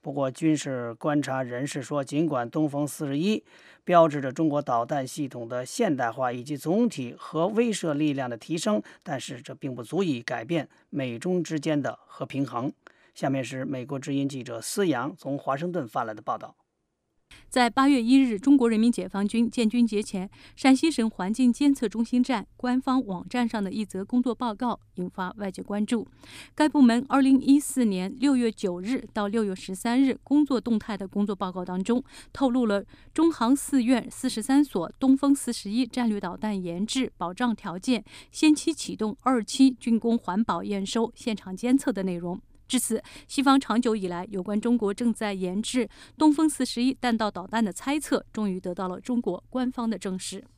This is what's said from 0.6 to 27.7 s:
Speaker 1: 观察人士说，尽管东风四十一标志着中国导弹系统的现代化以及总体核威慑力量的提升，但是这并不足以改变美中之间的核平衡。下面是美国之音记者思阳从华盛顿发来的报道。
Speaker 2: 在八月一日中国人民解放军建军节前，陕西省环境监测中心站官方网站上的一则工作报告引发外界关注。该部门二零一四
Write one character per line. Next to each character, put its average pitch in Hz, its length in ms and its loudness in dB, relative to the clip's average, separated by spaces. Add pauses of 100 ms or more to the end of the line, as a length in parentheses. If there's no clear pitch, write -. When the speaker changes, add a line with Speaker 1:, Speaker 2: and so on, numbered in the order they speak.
Speaker 1:
观 147 260 0
察 131 220 -4
人 123 240 -6
士 143 160 -8
说， 139 220 -4
尽 143 200 -2
管 127 240 -2
东 156 220 0
风 143 160 -4
四 147 180 -8
十 139 140 -4
一 202 240 0 (420)
标 170 240 6
志 147 120 -2
着 135 100 -4
中 165 180 0
国 147 140 0
导 120 240 0
弹 143 180 -4
系 143 220 -8
统 120 220 -10
的 123 180 -6
现 160 280 0
代 123 160 -2
化 123 220 -2
以 123 100 -8
及 143 140 -8
总 196 320 0
体 123 300 -8
核 160 300 -2
威 220 240 0
慑 175 200 -4
力 147 200 0
量 135 180 -4
的 117 60 -8
提 156 200 -8
升， 208 240 0 (220)
但 143 160 -8
是 123 240 -12
这 - 100 -16
并 135 220 -8
不 120 80 -12
足 160 220 -4
以 131 180 -2
改 117 220 -6
变 151 240 -4 (200)
美 127 300 -4
中 180 240 -2
之 160 160 -4
间 147 240 0
的 123 240 -6
核 - 180 -10
平 139 220 -4
衡。 123 260 -6 (400)
下 - 160 -6
面 135 140 -2
是 131 220 -8
美 139 200 -6
国 139 140 -8
之 139 160 -6
音 139 140 0
记 135 160 -8
者 117 160 -10
思 202 260 -2
阳 135 320 -2
从 139 180 -6
华 135 200 -2
盛 175 160 -6
顿 165 140 -4
发 120 180 -4
来 110 100 -8
的 110 80 -16
报 117 160 -4
道。 - 160 -16 (960)
Speaker 2:
在 247 180 2
八 269 200 2
月 269 140 4
一 247 160 6
日 240 200 4
中 277 180 6
国 240 120 4
人 220 120 2
民 233 100 4
解 196 160 -2
放 196 200 -4
军 226 240 0
建 226 180 2
军 240 180 4
节 214 160 0
前， 196 260 -6 (280)
陕 269 180 6
西 320 160 2
省 226 200 0
环 190 220 -4
境 240 200 4
监 285 220 4
测 247 120 -4
中 220 160 -2
心 247 200 0
站 233 240 -2 (100)
官 247 240 -2
方 262 240 0
网 185 240 -8
站 247 180 -2
上 226 160 -4
的 190 80 -4
一 214 140 -4
则 190 180 -8
工 247 200 0
作 240 120 0
报 233 200 -6
告 233 260 -4 (140)
引 180 140 -6
发 185 280 -8
外 202 140 -8
界 190 120 -12
关 208 220 -2
注。 208 240 -2 (460)
该 302 120 2
部 294 140 4
门 247 260 6
二 269 140 2
零 269 180 6
一 277 220 10
四 262 240 0